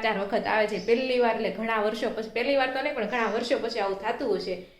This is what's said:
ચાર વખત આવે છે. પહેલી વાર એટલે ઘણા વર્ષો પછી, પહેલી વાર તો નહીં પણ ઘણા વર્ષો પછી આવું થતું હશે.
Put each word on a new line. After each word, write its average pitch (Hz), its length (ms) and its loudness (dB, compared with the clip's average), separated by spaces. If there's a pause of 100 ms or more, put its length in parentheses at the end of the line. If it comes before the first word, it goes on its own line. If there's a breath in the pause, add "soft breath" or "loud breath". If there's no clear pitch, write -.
ચાર 220 140 2
વખત 202 300 -2
આવે 208 200 2
છે. 196 180 -4
પહેલી 254 340 2
વાર 233 160 4
એટલે 220 140 0
ઘણા 220 320 -2
વર્ષો 220 280 0
પછી, 220 200 -6
પહેલી 262 260 2
વાર 262 180 2
તો 269 80 -2
નહીં 285 140 -2
પણ 226 100 -2
ઘણા 220 260 0
વર્ષો 233 280 0
પછી 226 200 -4
આવું 196 200 0
થતું 220 380 -2
હશે. 180 240 -4 (180 loud breath)